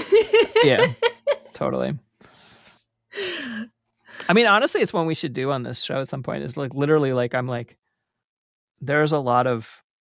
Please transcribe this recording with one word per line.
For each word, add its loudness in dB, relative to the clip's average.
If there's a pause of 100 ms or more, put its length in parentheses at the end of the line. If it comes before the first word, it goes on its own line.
(640)
Yeah, 4 (600)
totally. -4 (2250)
I 2
mean, 6
honestly, 2
it's -2
one -2
we -2
should -8
do -4
on -4
this -8
show -4
at -6
some -10
point, -6
is, -10
like, -6
literally, 2
like, -2
I'm -2
like, -8 (1040)
there's 0
a 0
lot 2
of -4 (360)